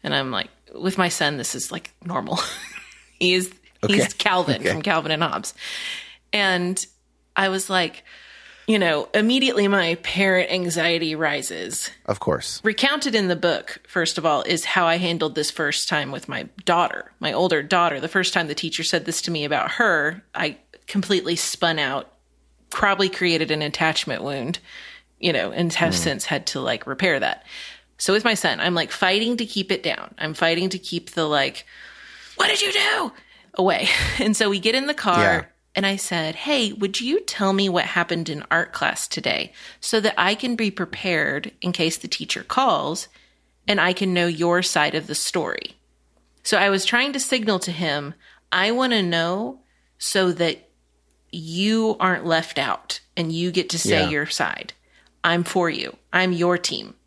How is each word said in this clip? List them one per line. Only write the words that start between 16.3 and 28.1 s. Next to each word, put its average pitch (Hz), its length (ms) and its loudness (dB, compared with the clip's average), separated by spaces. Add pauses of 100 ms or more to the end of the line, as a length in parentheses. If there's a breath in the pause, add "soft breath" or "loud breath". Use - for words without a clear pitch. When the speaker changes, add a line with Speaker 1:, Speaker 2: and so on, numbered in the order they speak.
Speaker 1:
daughter, - 460 0 (100)
my 151 100 0
older 160 320 2
daughter. 165 380 2
The 165 80 -6
first 185 240 0
time 170 140 2
the 147 80 -6
teacher 160 280 -4
said 165 220 0
this 165 180 -4
to 175 80 -4
me 151 140 -2
about 143 260 0
her, 175 500 2 (140)
I 156 220 -4 (300)
completely 180 500 0
spun 165 420 0
out, 139 320 -4 (600)
probably 196 380 2
created 165 420 0
an 151 100 0
attachment 151 640 -2
wound, 143 360 -6 (600 loud breath)
you 175 120 2
know, 107 200 -2
and 170 220 0
have 170 200 2
Speaker 2:
Hmm. 175 80 0
Speaker 1:
since 165 240 -2
had - 220 -2
to, - 120 -4
like, 120 280 -4
repair 143 340 0
that. - 240 -2 (540 loud breath)
So - 120 0